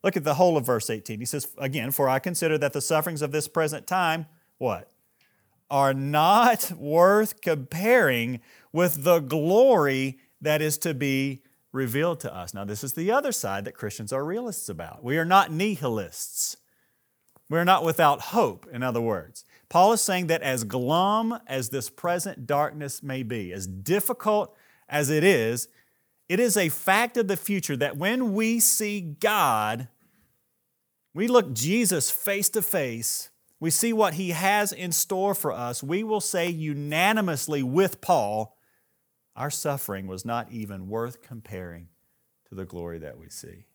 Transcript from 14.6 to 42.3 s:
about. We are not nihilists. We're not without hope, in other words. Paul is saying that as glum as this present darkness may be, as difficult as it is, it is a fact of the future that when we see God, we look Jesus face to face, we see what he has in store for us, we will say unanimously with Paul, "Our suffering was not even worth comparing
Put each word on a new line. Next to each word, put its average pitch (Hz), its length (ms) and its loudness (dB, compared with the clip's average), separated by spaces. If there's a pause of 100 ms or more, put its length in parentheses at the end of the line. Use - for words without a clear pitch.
about. 82 360 -12
We 131 140 0
are 165 80 0
not 185 260 6
nihilists. 135 1040 -4 (920)
We're 165 140 2
not 175 200 6
without 156 380 4
hope, 147 500 0
in 123 120 -6
other 120 180 0
words. 101 420 -4 (240)
Paul 185 260 6
is 220 80 0
saying 180 260 -2
that 165 140 0
as 131 220 -2
glum 180 840 0
as 131 220 -4
this 135 200 -6
present 175 580 -6
darkness 147 560 -4
may 131 200 -6
be, 110 280 -6
as 92 160 -8
difficult 196 880 -2 (320)
as 147 220 0
it 151 140 2
is, 123 440 2 (600)
it 185 100 0
is 233 160 4
a 185 140 2
fact 214 480 2
of 226 100 0
the 190 80 0
future 175 400 -4
that 135 220 -2
when 220 360 0
we 220 280 0
see 208 400 0
God, 135 880 0 (1200)
we 196 140 -2
look 226 260 4
Jesus 170 560 0
face 202 420 -2
to 220 100 -2
face, 127 680 -4 (300)
we 160 100 -2
see 226 220 2
what 214 220 2
he 180 160 -4
has 196 420 0
in 180 220 -6
store 196 420 0
for 151 160 -4
us, 120 320 -6
we 170 200 -2
will 214 180 -2
say 175 280 -2
unanimously 156 1120 -2
with 170 360 0
Paul, 107 580 0 (800)
"Our 131 140 -6
suffering 104 580 -4
was 92 180 -10
not 117 260 -6
even 101 360 -10
worth 113 340 -6
comparing 90 680 -14 (580)